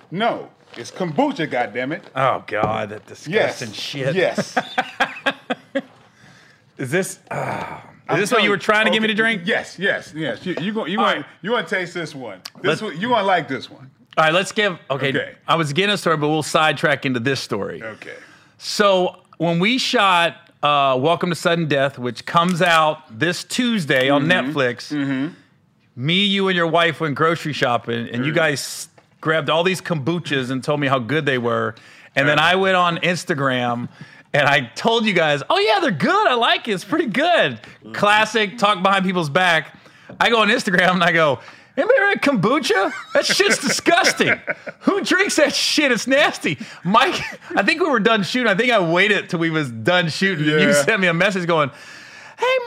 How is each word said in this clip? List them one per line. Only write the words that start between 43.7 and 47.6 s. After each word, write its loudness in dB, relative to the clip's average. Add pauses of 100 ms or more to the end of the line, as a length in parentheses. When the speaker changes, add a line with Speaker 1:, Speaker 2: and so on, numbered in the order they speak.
Speaker 1:
<laughs> -16
Speaker 2:
Who 2
drinks 0
that 4
shit? 2
It's 0
nasty." 0 (260)
Mike, 2 (360)
I 2